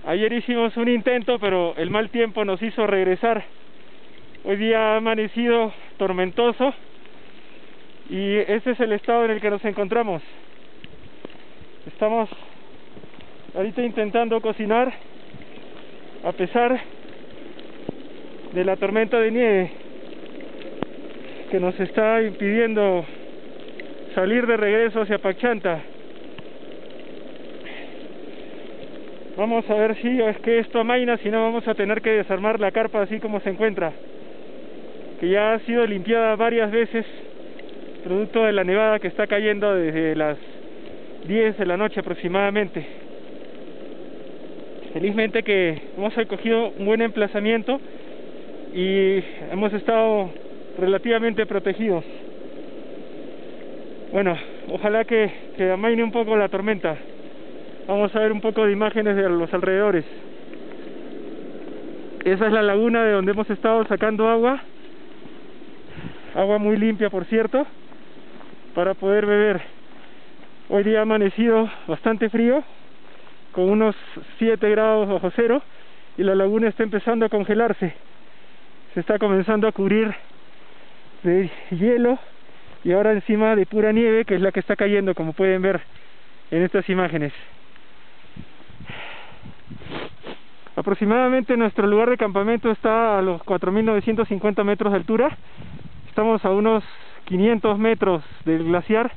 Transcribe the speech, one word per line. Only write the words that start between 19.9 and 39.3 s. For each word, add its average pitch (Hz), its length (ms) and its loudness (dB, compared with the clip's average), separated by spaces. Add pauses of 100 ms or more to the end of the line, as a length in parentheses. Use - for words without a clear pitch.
que 190 100 2
nos 180 180 0
está 220 420 2
impidiendo 208 840 2 (1120)
salir 214 280 4
de 233 120 2
regreso 214 460 2
hacia 202 160 0
Pachanta. 190 600 0 (3500)
Vamos 226 340 0
a 214 40 6
ver 214 280 4
si 247 180 2
es 214 180 4
que 233 200 4
esto 226 220 0
amaina, 240 380 2
si 208 120 -2
no 220 140 2
vamos 226 240 0
a 214 60 2
tener 214 280 0
que 226 80 2
desarmar 208 480 2
la 190 140 2
carpa 220 300 2
así 214 180 -2
como 214 180 -4
se 196 120 -2
encuentra, 180 420 0 (1300)
que 170 80 0
ya 208 240 4
ha 220 80 2
sido 233 260 2
limpiada 214 480 2
varias 226 380 2
veces, 226 340 0 (960)
producto 208 440 2
de 208 60 4
la 196 120 2
nevada 214 340 4
que 202 80 -4
está 202 220 0
cayendo 208 480 2